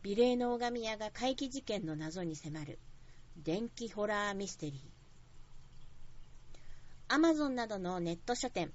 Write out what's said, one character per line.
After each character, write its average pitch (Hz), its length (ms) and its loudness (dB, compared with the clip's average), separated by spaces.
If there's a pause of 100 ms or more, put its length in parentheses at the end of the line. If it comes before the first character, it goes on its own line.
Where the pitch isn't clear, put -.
美 196 140 -2
麗 247 220 8
の 247 160 2
拝 240 260 0
み 226 60 -4
屋 220 120 -2
が 214 140 -4
怪 262 240 0
奇 269 140 -2
事 262 120 -6
件 208 240 -2
の 156 120 -2
謎 160 260 -4
に 156 140 -2
迫 156 260 -6
る 131 160 -10 (580)
電 170 320 0
気 233 200 -6
ホ 208 180 0
ラ 208 240 2
ー 196 40 -2
ミ 196 120 -2
ス - 80 -8
テ 156 120 -4
リ 139 140 -6 (2250)
ー。 240 40 4
Amazon 302 360 8
な 247 180 2
ど 208 120 -2
の 180 200 0
ネ 170 140 2
ッ - 20 2
ト - 180 0
書 247 160 2
店 175 260 0